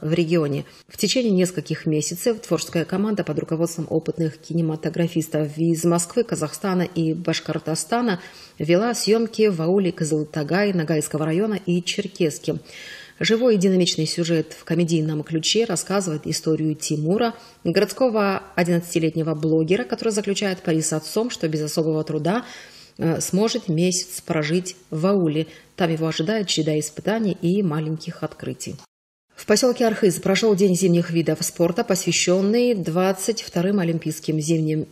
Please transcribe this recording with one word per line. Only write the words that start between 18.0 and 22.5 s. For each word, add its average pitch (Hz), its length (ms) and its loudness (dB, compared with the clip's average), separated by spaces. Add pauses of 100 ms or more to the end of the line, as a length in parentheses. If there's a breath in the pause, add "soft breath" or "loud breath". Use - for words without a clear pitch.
одиннадцатилетнего 165 800 0
блогера, 160 480 2
который 226 280 -2
заключает 202 500 -2
пари 160 200 0
с - 100 -4
отцом, 214 380 -2
что - 160 -4
без 156 160 -2
особого 156 400 0
труда, 160 420 -2 (540 loud breath)